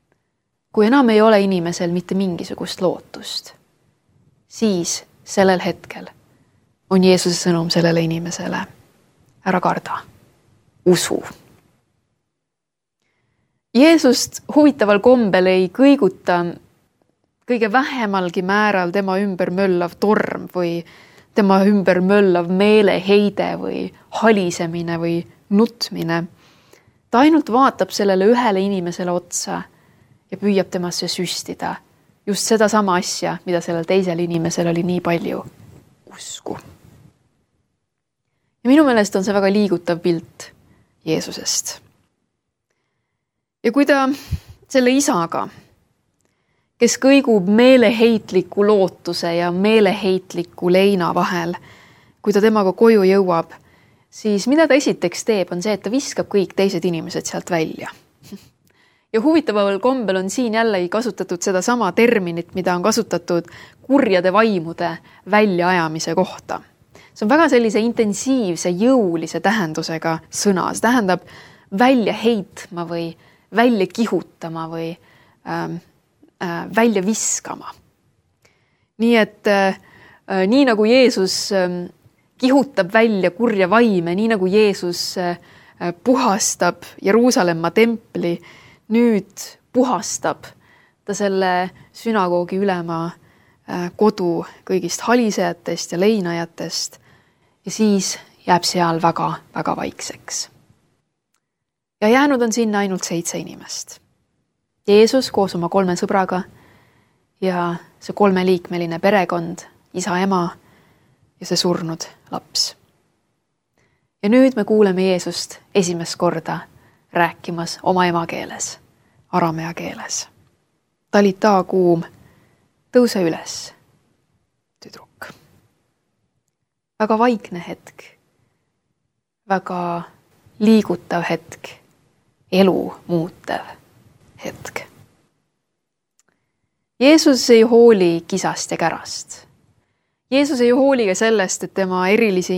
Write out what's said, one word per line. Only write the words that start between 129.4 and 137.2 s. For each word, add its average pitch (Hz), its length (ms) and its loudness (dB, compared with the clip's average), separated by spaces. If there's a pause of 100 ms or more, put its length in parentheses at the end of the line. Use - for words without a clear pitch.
väga 185 320 -4 (800)
liigutav 208 720 2
hetk, - 420 -8 (800)
elu 185 420 2 (120)
muutev - 580 -6 (800)
hetk. - 360 -14 (2250)
Jeesus 285 500 4